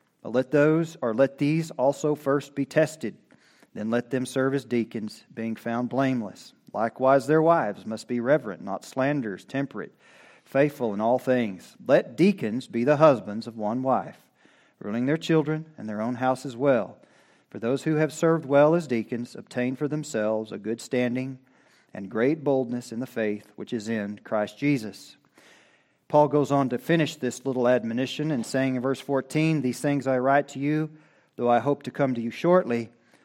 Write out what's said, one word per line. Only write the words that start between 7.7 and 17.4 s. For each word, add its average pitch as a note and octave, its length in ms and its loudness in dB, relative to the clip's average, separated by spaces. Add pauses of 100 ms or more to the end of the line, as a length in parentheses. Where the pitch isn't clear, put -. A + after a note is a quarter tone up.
must A2 220 -8
be B2 120 -2
reverent, A#2+ 420 0
not F#2+ 220 -8
slanderers, C3 600 -4
temperate, C3 480 -8 (500)
faithful C3+ 480 0
in G2+ 80 -4
all A#2+ 180 2
things. A#2+ 560 -2 (120)
Let B2+ 280 2
deacons C3 520 2
be A#2+ 180 -4
the C#3+ 140 4
husbands A2+ 480 4
of A2+ 100 -12
one A2 260 -4
wife, G#2 380 -2 (600)
ruling A#2 260 -4
their D3 100 2
children D#3+ 480 0 (140)
and G#2+ 100 -12
their G#2 140 -6
own B2 140 -4
house B2+ 280 0
as B2 140 -10
well. A#2+ 400 0 (500)